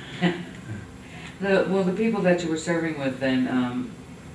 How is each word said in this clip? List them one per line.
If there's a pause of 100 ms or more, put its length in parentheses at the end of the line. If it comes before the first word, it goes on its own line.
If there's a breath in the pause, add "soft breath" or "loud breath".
<laughs>
the,
well,
the
people
that
you
were
serving
with
then,
um, (440)